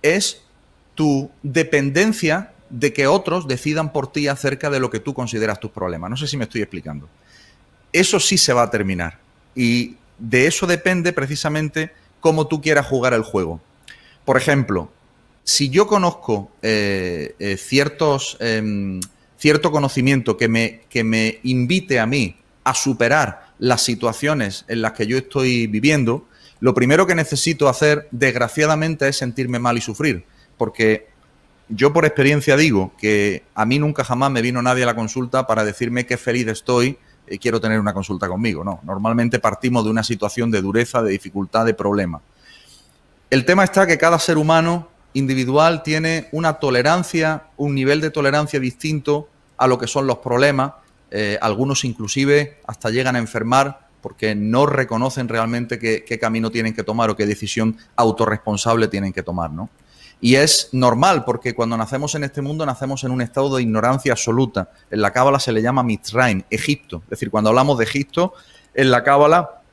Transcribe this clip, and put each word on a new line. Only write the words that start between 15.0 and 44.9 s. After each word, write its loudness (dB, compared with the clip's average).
si 0
yo 4
conozco, -2
eh, -2
eh, -4
ciertos, 0
em, -4
cierto 2
conocimiento 0
que 0
me, -2
que -2
me 0
invite 0
a 0
mí -2
a 2
superar 0
las 2
situaciones -2
en -4
las -2
que -4
yo -2
estoy 0
viviendo, 0
lo 2
primero 4
que 0
necesito 0
hacer, 2
desgraciadamente, 0
es -4
sentirme -4
mal 0
y -4
sufrir, -4
porque 0
yo 2
por 4
experiencia 2
digo 2
que 0
a 0
mí 2
nunca -2
jamás 0
me -2
vino -2
nadie 2
a 2
la 0
consulta -4
para 0
decirme -4
qué -2
feliz -2
estoy 0
y -10
quiero -2
tener 0
una 0
consulta -6
conmigo. -4
No, -8
normalmente 0
partimos 0
de 0
una 0
situación -4
de 0
dureza, 0
de 0
dificultad, -2
de 2
problema. -2
El 2
tema 4
está 2
que 2
cada 4
ser 2
humano 2